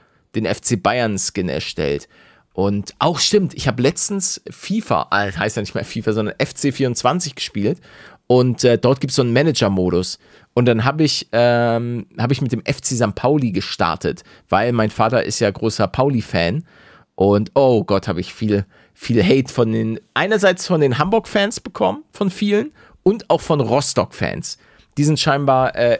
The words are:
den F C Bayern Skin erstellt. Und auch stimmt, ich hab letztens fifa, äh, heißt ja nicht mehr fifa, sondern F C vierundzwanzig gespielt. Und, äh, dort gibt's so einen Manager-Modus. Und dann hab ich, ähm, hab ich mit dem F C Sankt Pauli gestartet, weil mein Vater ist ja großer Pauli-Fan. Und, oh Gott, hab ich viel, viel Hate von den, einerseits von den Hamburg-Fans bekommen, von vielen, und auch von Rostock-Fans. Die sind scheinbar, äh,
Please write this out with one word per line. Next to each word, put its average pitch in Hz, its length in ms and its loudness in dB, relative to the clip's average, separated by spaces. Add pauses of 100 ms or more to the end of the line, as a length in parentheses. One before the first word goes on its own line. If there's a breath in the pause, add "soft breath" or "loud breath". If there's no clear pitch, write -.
(340 soft breath)
den 110 120 -2
F - 160 -2
C - 140 0
Bayern 113 420 0
Skin 90 320 -4
erstellt. 71 580 -4 (460 soft breath)
Und 101 440 -2
auch 156 200 0
stimmt, 202 360 0
ich - 140 -4
hab 117 100 -2
letztens - 600 -2 (100)
fifa, - 600 -2
äh, 101 220 0
heißt 107 240 -4
ja 107 60 -2
nicht - 120 -8
mehr 90 100 -4
fifa, 110 280 -4
sondern 107 260 -2
F - 160 -2
C 139 180 0
vierundzwanzig 131 600 -2
gespielt. 107 460 -4 (460 loud breath)
Und, 123 380 2
äh, 120 140 4
dort 131 220 2
gibt's 135 160 -2
so 139 60 4
einen 120 100 0
Manager-Modus. 98 840 0 (360 soft breath)
Und 123 120 2
dann 113 180 2
hab 143 160 0
ich, - 320 -2
ähm, 120 760 2 (120)
hab 123 140 0
ich - 80 0
mit 135 120 -2
dem 117 120 -4
F - 180 -4
C - 120 -4
Sankt 113 220 0
Pauli 131 360 0
gestartet, 87 720 -4 (260 soft breath)
weil 110 240 2
mein 110 180 0
Vater 113 340 2
ist - 160 -6
ja 104 100 2
großer 107 380 -2
Pauli-Fan. 123 760 0 (500 soft breath)
Und, 101 400 2
oh 127 300 4
Gott, 98 220 0
hab 87 120 -4
ich - 160 -8
viel, 104 300 0 (300 soft breath)
viel 110 300 0
Hate 127 280 2
von 113 200 2
den, 113 260 -2 (160)
einerseits 185 520 2
von 165 140 2
den 131 180 4
Hamburg-Fans 202 640 0
bekommen, 208 520 -2
von 196 180 -2
vielen, 208 420 -2 (300 soft breath)
und 202 280 0
auch 160 100 2
von 151 200 0
Rostock-Fans. - 1000 -2 (400 soft breath)
Die 143 60 0
sind 147 140 2
scheinbar, 135 560 2
äh, 120 260 2